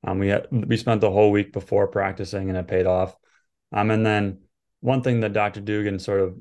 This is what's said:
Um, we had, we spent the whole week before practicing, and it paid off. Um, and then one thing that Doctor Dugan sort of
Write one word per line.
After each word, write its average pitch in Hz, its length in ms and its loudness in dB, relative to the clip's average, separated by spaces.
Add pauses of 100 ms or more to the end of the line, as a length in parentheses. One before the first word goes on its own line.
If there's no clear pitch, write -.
Um, 95 140 -2
we 98 120 0
had, - 220 0
we 113 260 0
spent 110 240 0
the 107 100 2
whole 104 200 6
week 104 220 0
before 101 340 0
practicing, 95 640 -4
and 92 80 -2
it 90 100 -6
paid 92 200 0
off. 92 280 0 (560)
Um, 104 200 0
and 110 120 2
then 104 360 0 (400)
one 127 240 0
thing 120 160 2
that 107 140 -2
Doctor 104 280 -2
Dugan 104 380 -2
sort 98 220 0
of 92 200 -2